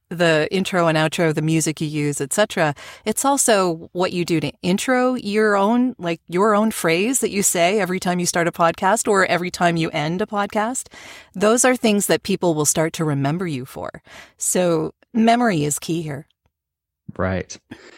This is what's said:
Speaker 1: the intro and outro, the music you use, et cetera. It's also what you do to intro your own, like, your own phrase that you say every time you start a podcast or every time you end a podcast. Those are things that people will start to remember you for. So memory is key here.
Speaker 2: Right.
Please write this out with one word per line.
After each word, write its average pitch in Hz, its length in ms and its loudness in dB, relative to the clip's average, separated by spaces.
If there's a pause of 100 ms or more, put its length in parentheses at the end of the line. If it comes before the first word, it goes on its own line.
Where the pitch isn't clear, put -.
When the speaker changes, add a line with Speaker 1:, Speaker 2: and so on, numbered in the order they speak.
(100)
Speaker 1:
the 165 420 2
intro 185 340 0
and 160 100 2
outro, 156 380 0
the 156 80 0
music 160 380 0
you 156 80 -2
use, 147 320 -2
et 139 120 -4
cetera. 185 400 0 (320)
It's 214 200 -2
also 196 680 2
what 180 200 -2
you 175 120 -2
do 160 140 0
to 143 140 -2 (100)
intro 254 520 0
your 208 420 0
own, 240 420 2
like, 170 300 -4
your 202 260 2
own 214 160 2
phrase 190 500 0
that 226 100 -2
you 196 120 -2
say 185 380 2
every 180 180 -2
time 175 220 -2
you 180 60 -2
start 170 200 0
a 170 60 0
podcast 185 560 0
or 196 180 4
every 175 240 -2
time 170 260 0
you 165 140 0
end 160 320 -4
a 208 40 -2
podcast. 214 600 -4 (460)
Those 214 300 2
are 254 100 4
things 208 320 2
that 165 160 2
people 180 320 0
will 151 120 0
start 160 260 0
to 170 120 -4
remember 147 440 -2
you 131 160 -6
for. - 380 -12 (340)
So 165 560 0 (220)
memory 226 500 4
is 147 160 -4
key 165 220 -4
here. 151 260 -10 (880)
Speaker 2:
Right. 92 420 -4 (400)